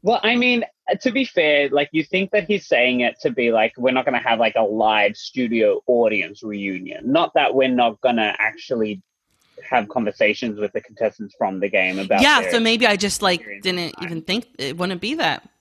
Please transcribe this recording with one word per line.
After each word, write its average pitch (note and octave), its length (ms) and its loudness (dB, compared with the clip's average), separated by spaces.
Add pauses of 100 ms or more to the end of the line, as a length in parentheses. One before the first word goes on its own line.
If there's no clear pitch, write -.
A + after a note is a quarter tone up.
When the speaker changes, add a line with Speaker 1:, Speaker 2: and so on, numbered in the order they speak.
Speaker 1:
Well, A3 200 2
I A3+ 120 2
mean, A#3+ 300 2 (380)
to B3+ 100 2
be B3+ 140 0
fair, D3 420 2
like, C#3+ 240 0
you D#3 100 0
think F#3 280 -2
that G#3 160 0
he's G#3 200 -2
saying B2 340 2
it A#2 200 -2
to - 100 -2
be A#2 220 0
like, A2+ 240 2
"We're B2+ 160 0
not B2+ 140 0
gonna B2+ 160 0
have, A#2 160 0
like, A2+ 180 2
a A2+ 60 2
live G#2+ 520 2
studio A2+ 720 0
audience G#2+ 560 0
reunion." G2 720 -6
Not E3 220 0
that C#3 200 2
we're C3 140 4
not A#2+ 320 2
gonna A2+ 380 0
actually A2 640 -4 (680)
have A#2 220 0
conversations G#2+ 680 -2
with G#2 140 -4
the G#2 80 -4
contestants G#2+ 560 -6
from F#2+ 240 -4
the G2+ 80 -2
game F#2 300 0
about G2 240 2
Speaker 2:
Yeah, - 180 6
Speaker 1:
their F#3 100 -4
Speaker 2:
so A#3 100 2
maybe A3+ 260 2
I G#3 100 2
just, G3 240 -4
like, F3+ 200 0
Speaker 1:
experience G#2+ 220 -16
Speaker 2:
didn't F3+ 160 -2 (120)
Speaker 1:
at - 80 -16
the F3+ 80 -10
Speaker 2:
even E3+ 140 -8
Speaker 1:
time. D#3+ 40 -16
Speaker 2:
think G#3 220 -4 (100)
it C3+ 220 -8
wouldn't F3+ 240 -4
be A#3+ 140 -4
that. D#3+ 300 -4 (140)